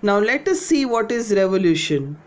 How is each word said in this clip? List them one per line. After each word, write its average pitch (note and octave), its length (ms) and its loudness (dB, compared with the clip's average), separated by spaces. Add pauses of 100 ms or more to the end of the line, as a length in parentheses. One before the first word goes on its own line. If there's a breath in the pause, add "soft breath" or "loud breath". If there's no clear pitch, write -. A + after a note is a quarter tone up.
Now G3+ 180 2
let A#3 300 0
us F#4 140 0
see C#4 240 0
what A3+ 260 -2
is A3+ 180 -2
revolution. E3+ 840 0 (100)